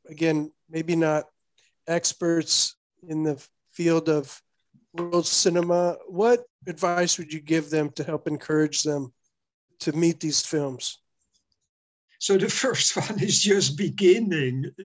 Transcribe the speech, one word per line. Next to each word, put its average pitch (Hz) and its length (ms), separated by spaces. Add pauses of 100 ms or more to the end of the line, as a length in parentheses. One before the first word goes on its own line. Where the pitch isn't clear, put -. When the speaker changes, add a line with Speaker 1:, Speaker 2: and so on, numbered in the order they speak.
Speaker 1:
again, 156 440 (180)
maybe 165 260
not 156 280 (640)
experts 170 880 (300)
in 156 160
the 151 220 (280)
field 165 360
of 151 320 (520)
world 175 340
cinema, 175 680 (100)
what 233 380 (220)
advice 175 520
would 156 140
you 156 80
give 151 300
them 151 200
to 151 140
help 151 220
encourage 151 560
them 143 300 (680)
to 160 120
meet 165 280
these 156 240
films? 139 560 (1160)
Speaker 2:
So - 180
the 202 120
first - 480
<laughs> - 0
one 208 260
is 196 180
just 180 360
beginning. 170 920 (160)